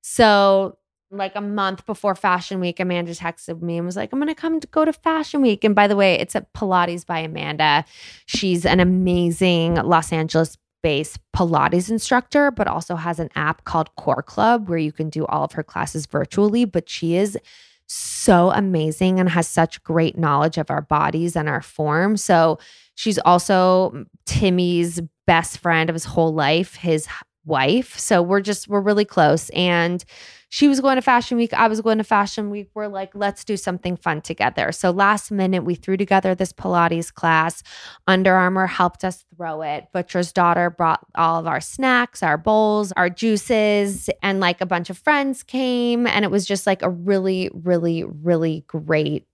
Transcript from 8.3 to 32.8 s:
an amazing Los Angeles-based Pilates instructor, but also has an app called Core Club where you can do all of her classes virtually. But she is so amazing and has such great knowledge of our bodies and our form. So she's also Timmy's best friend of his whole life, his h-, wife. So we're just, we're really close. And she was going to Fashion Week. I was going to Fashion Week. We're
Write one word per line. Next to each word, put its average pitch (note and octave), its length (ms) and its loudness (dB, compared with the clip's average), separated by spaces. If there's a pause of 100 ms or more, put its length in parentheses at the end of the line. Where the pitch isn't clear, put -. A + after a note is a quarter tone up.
an F#3 140 4
amazing F3 960 2
Los E3 360 2
Angeles-based D#3+ 1080 -2 (120)
Pilates E3+ 600 0
instructor, B3+ 580 0
but A3 160 -4
also E3+ 300 -6
has E3 240 -4
an D#3+ 160 -6
app D3+ 300 -4
called D#3+ 320 -2
Core - 260 -2
Club A3 440 0
where E3+ 120 -2
you D#3 140 -2
can D#3 180 -6
do D#3 160 -4
all D3 160 -2
of D3+ 80 -6
her D3+ 120 -8
classes - 440 -8
virtually. G#3 580 0
But F3 240 -4
she E3+ 260 -2
is G3+ 220 0 (540)
so F3+ 600 2
amazing F#3 680 0
and F3+ 100 2
has E3 180 0
such - 340 -2
great D#3+ 340 0
knowledge D3+ 440 0
of D3+ 100 -6
our D3 140 -4
bodies D#3 520 0
and D#3 140 -2
our C3 140 -4
form. D#3+ 520 0
So E3 440 2 (340)
she's G#3 240 -4
also F#3 880 2 (220)
Timmy's F3 760 0 (240)
best E3+ 320 0
friend E3 320 0
of D#3+ 60 -4
his E3 100 -8
whole E3 260 0
life, D#3 440 0
his D#3 320 -2
h-, - 60 -16 (320)
wife. D#3 520 0
So F3+ 240 2
we're F#3+ 200 2
just, G3 260 -6
we're G3+ 120 0
really G#3 260 0
close. D#3 500 2
And F3 500 0 (460)
she C#4+ 160 4
was C4+ 140 4
going C4+ 140 4
to B3+ 80 0
Fashion A#3+ 340 2
Week. A#3 160 0
I A3+ 140 2
was A3 120 0
going A3 200 2
to G#3+ 40 -2
Fashion G#3 460 -2
Week. G3+ 240 -10
We're G#3+ 140 -8